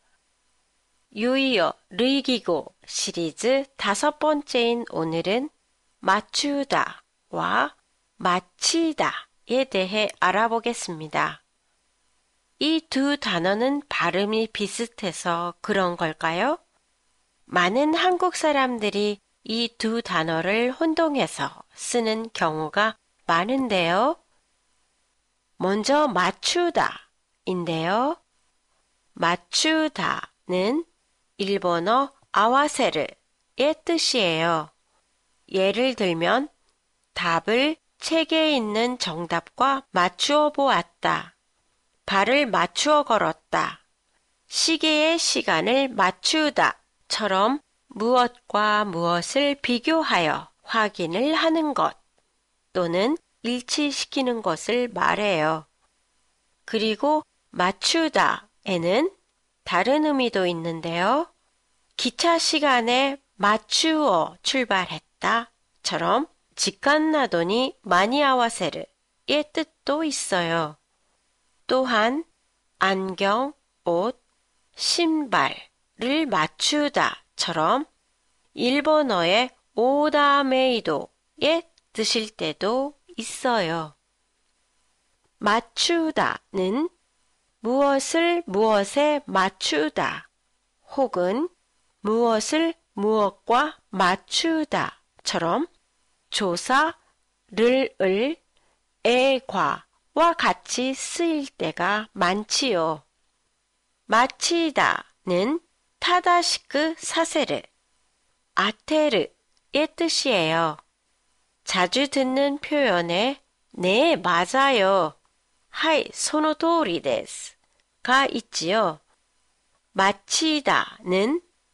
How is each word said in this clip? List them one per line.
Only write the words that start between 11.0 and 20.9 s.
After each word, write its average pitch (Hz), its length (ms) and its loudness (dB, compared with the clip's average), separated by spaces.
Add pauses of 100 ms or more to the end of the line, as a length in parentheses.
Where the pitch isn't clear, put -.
이 311 280 0
두 277 280 0
단어는 226 720 0
발음이 202 640 -2
비슷해서 175 1080 -6
그런 185 360 -2
걸까요? 175 600 -2 (880)
많은 240 500 2
한국 359 400 0
사람들이 214 840 -2 (240)
이 233 340 -4
두 226 260 -2
단어를 175 680 0
혼동해서 302 960 -2 (100)